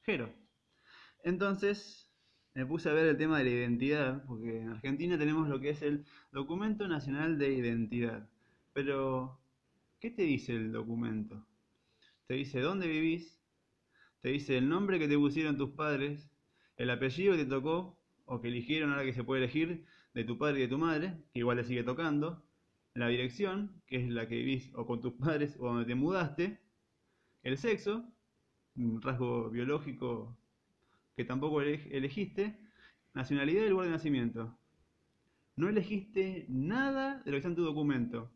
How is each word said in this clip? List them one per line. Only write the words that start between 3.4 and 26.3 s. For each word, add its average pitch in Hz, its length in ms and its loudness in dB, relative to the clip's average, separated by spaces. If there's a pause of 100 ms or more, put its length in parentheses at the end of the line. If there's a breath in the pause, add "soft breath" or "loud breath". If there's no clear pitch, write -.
la 127 40 4
identidad, 131 800 2
porque 113 340 -6
en 113 80 -6
Argentina 139 480 -2
tenemos 151 320 2
lo 135 100 0
que 143 120 -2
es 147 100 -6
el 147 240 0 (260 loud breath)
Documento 196 560 -2
Nacional 147 520 0
de 139 120 4
Identidad. 117 800 0 (440 soft breath)
Pero, 135 680 -2 (600)
¿qué 226 120 -6
te 214 100 -2
dice 135 340 2
el 110 160 -2
documento? 113 760 -4 (800 soft breath)
Te 131 80 -4
dice 131 240 -4
dónde 175 280 0
vivís, 165 540 0 (800 soft breath)
te 143 80 -2
dice 143 280 0
el 131 120 4
nombre 190 300 2
que 156 80 2
te 147 100 4
pusieron 147 400 4
tus 135 140 -2
padres, 147 580 -2 (480 soft breath)
el 127 140 0
apellido 135 440 2
que 151 100 2
te 127 40 -4
tocó, 156 500 -2 (260)
o 120 140 -6
que 117 100 -4
eligieron 143 420 0
ahora 139 120 0
que 131 100 0
se 123 100 -2
puede 131 200 2
elegir, 160 400 0 (300 loud breath)
de 117 120 -4
tu 117 120 -4
padre 147 220 2
y - 20 4
de 123 60 2
tu 127 100 0
madre, 165 460 0 (100)
que 123 60 -2
igual 120 180 2
le 120 60 0
sigue 120 200 0
tocando, 151 600 -2 (480)
la 120 140 2
dirección, 185 800 0
que 127 100 -4
es 123 120 0
la 117 180 -2
que 117 80 -4
vivís 127 400 0
o 117 100 -4
con 117 160 -2
tus 123 120 -4
padres 147 460 0
o 123 80 -4
donde 120 180 0
te 123 100 -2
mudaste, 170 680 0 (840)